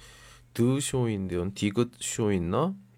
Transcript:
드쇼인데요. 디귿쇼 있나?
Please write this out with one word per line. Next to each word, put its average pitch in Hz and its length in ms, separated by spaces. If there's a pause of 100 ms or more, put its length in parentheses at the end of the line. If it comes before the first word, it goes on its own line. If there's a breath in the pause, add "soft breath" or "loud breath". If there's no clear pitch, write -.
(540 loud breath)
드쇼인데요. 113 1000
디귿쇼 104 800
있나? 107 420 (220)